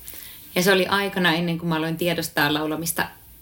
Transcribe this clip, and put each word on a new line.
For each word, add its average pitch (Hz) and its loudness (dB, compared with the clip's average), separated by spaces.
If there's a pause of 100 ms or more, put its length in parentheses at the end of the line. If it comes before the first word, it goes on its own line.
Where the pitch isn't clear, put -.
(540)
Ja 180 2
se 196 6
oli 185 4
aikana 190 2
ennen 170 0
kuin 170 -4
mä 160 0
aloin 160 -2
tiedostaa 160 0
laulamista 156 -2 (340)